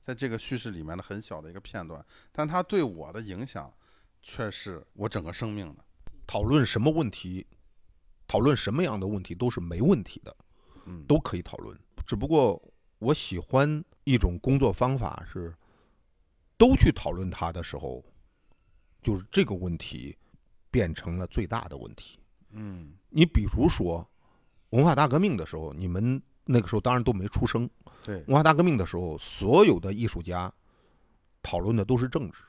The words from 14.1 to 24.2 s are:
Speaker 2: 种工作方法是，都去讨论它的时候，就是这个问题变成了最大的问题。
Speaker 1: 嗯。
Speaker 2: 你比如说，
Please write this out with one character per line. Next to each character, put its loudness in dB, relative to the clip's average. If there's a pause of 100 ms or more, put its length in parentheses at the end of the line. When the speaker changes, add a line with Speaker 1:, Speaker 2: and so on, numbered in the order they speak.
Speaker 2:
种 2
工 2
作 4
方 0
法 -6
是， -10 (1040)
都 8
去 8
讨 -4
论 -4
它 -4
的 -6
时 -10
候， -8 (1000)
就 0
是 -6
这 4
个 -4
问 -4
题 -12 (540)
变 2
成 -6
了 -6
最 -2
大 -6
的 -14
问 -14
题。 -20 (300)
Speaker 1:
嗯。 -14 (160)
Speaker 2:
你 6
比 2
如 2
说， -2 (640)